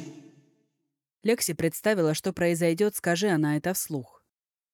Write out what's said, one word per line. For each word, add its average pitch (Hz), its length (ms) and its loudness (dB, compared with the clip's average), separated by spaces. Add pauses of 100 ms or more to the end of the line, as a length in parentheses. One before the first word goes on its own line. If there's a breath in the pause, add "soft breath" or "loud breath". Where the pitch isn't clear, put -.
(1200)
Лекси 220 300 0
представила, 165 600 0
что 180 200 -4
произойдёт, 170 600 2
скажи 175 340 0
она 156 280 2
это 180 160 -2
вслух. - 460 -8 (560)